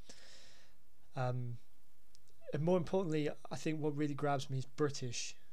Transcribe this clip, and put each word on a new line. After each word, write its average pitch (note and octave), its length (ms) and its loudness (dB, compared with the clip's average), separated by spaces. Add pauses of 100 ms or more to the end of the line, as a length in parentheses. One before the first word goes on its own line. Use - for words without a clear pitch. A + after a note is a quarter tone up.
(1160)
Um, B2 400 0 (960)
and C3+ 100 0
more F3+ 140 6
importantly, D#3 520 4 (220)
I D#3+ 60 -2
think D#3 240 0
what D3 160 2
really D3 180 2
grabs C#3 340 2
me C3+ 100 2
is B2+ 60 0
British - 680 0 (180)